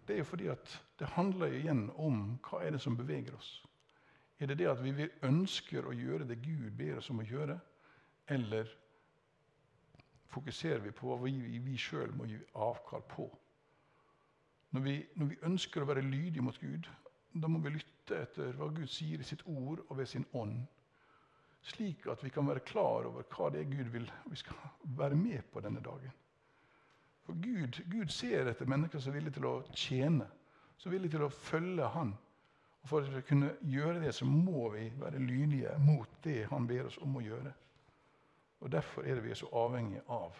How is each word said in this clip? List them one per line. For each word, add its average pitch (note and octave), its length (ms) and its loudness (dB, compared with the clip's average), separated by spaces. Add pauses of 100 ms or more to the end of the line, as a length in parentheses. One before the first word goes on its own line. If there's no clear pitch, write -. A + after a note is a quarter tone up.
det G#3 140 0
er - 20 -
jo C#3+ 80 -2
fordi E3+ 240 -4
at - 220 -8 (260)
det C#3+ 160 -4
handler F3+ 400 2
igjen C3+ 300 2 (100)
om A#2 380 2 (100)
hva F#3 220 -6
er D#3 100 0
det C3 80 -2
som A#2+ 160 0
beveger C3+ 380 -4
oss. - 160 -12 (800)
Er C#3 160 -2
det C#3+ 80 0
det F3 80 6
at C3 160 4
vi, C3+ 80 2
vi C#3+ 160 0 (160)
ønsker D3+ 640 2
å B2+ 80 -4
gjøre C3 320 -2
det A#2 160 -6
Gud C3+ 320 -2
ber C3+ 240 -2
oss - 140 -10
om A2+ 100 0
å G#2+ 60 -6
gjøre, C#3+ 260 -2 (800)
eller A2 320 2 (1600)
fokuserer C3+ 560 -2
vi G2+ 80 -6
på B2+ 160 -8
hva B2 160 0
vi, C3+ 160 2
vi, A#2 240 -4
vi C3 160 -2
selv B2 400 -4
må A#2 80 -4
gi A2 140 -6 (100)
avkall - 560 -2
på? - 220 -8 (1500)
Når C3+ 140 2
vi, C#3 80 0 (180)
når D3+ 160 2
vi D#3 160 -10
ønsker E3+ 380 0
å C#3 80 -2
være C3+ 100 2
lydige C#3 400 0
mot B2 160 -2
Gud, D3+ 320 -6 (400)
da D#3+ 160 0
må D#3+ 160 4
vi D3 140 0
lytte - 480 -4
etter C3+ 340 -4
hva D3+ 160 -2
Gud D#3+ 160 -4
sier D#3 320 -4
i - 40 -8
sitt D3+ 200 -8
ord D3 400 -4
og C#3 140 -6
ved B2 100 -4
sin C3 240 -2
ånd, A#2 300 -2 (1000)
slik - 480 -4
at A#2+ 120 -4
vi C3+ 60 -4
kan C#3+ 180 2
være C3+ 200 0
klar A#2+ 400 4
over A#2 240 -6
hva E3+ 240 2
det D#3 80 0
er C#3+ 80 -2
Gud C3+ 240 -2
vil A#2 160 -4 (160)
vi F3 160 -8
skal - 160 -10 (400)
være C#3+ 160 4
med F3 360 2
på - 120 -6
denne A2 200 -2
dagen. C3 280 -10 (1120)
For - 160 -6
Gud, E3+ 380 0 (100)
Gud F#3+ 240 0
ser D#3 380 2
etter C3 180 -2
mennesker D3 320 2
som C3 80 -2
er C#3 80 -2
villige D3 220 -4
til C3 100 0
å B2+ 60 0 (180)
tjene, C3+ 540 4 (500)
som F3+ 140 -6
er - 20 0
villige F3+ 220 0
til D3+ 100 4
å C#3 80 0
følge E3 600 0
Han. D3 160 2 (720)
Og C3+ 80 -6
for D3 160 4 (100)
å B2+ 80 -2
kunne C#3+ 300 6 (100)
gjøre D#3 380 2
det, C#3 100 2
så C3 160 0
må D3+ 460 6
vi A2 80 -2 (180)
være C3+ 220 -2
lydige C3 480 4 (100)
mot C#3 400 8
det C3 300 0
Han B2+ 180 2
ber B2 220 0
oss - 100 -12
om C3+ 160 -2
å A#2+ 80 -4
gjøre. A#2 300 -8 (1080)
Og B2 160 -6
derfor - 320 -2
er C3 80 4
det A2 80 -4
vi A#2 80 -4
er - 80 -6
så - 160 -8
avhengige A#2 480 0
av G2 340 -4